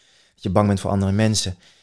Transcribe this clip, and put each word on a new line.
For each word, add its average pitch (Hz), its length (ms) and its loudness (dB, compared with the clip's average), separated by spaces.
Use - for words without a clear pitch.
Dat - 80 -20
je 101 80 -4
bang 104 160 4
bent 101 140 2
voor 92 100 -4
andere 98 220 0
mensen. 104 440 0